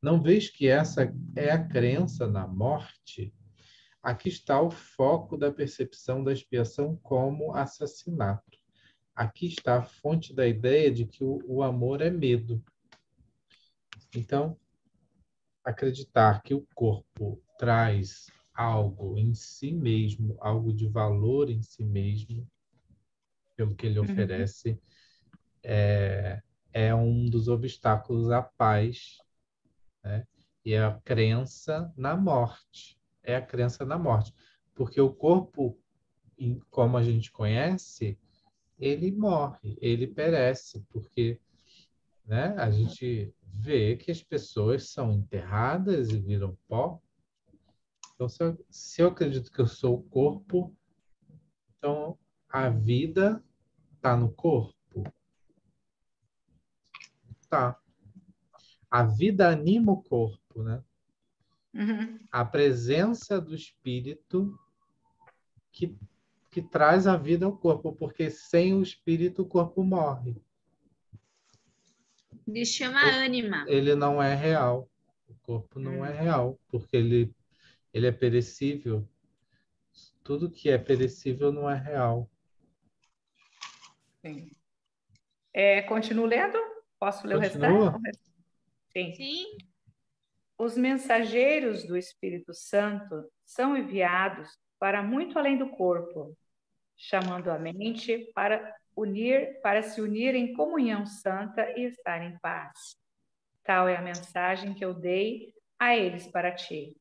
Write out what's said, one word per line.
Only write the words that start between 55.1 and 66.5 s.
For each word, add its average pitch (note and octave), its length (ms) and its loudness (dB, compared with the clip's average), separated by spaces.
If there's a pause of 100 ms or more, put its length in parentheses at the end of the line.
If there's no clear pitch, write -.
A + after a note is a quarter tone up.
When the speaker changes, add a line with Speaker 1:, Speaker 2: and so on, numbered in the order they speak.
Speaker 1:
Tá. B2+ 300 0 (1120)
A A#2+ 140 4
vida F3 460 4
anima G3 420 4
o F#3+ 100 0
corpo, A2+ 600 -4
né? A2+ 200 -6 (920)
Speaker 2:
Uhum. A3 440 -4 (140)
Speaker 1:
A A#2+ 120 0
presença D3 960 0
do D#3 140 -10
espírito D3+ 1040 -6 (1120)
que, - 260 -6 (540)